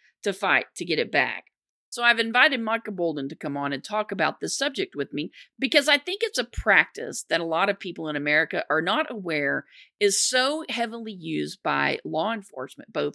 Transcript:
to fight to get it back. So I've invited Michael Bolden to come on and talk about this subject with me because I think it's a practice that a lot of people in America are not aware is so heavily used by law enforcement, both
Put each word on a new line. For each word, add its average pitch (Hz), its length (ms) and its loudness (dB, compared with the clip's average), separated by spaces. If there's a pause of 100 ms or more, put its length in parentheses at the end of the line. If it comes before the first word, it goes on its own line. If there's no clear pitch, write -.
(220)
to 202 100 -2
fight 165 340 2 (100)
to 170 80 -8
get 165 140 0
it 147 140 -2
back. 120 320 0 (460)
So 240 120 -6
I've 233 160 4
invited 247 420 4
Michael 226 320 -2
Bolden 156 360 -2
to 160 80 -8
come 143 200 -6
on 143 160 -2
and 139 120 -6
talk 208 260 -2
about 156 300 0
this - 180 -4
subject 269 380 -4
with 139 160 -4
me 147 180 -6 (300)
because 269 280 2
I 285 80 6
think 359 280 -4
it's - 140 -4
a 240 60 -2
practice - 840 2
that 165 100 2
a 170 40 -2
lot 165 240 2
of 196 100 -2
people 165 300 -8
in 147 80 -4
America 151 520 2
are 156 140 2
not 226 280 0
aware 151 540 -2 (360)
is 202 220 4
so 269 460 0
heavily 226 440 -4
used 156 500 -6
by 143 420 0
law 160 280 -2
enforcement, 139 600 -12
both 147 220 -2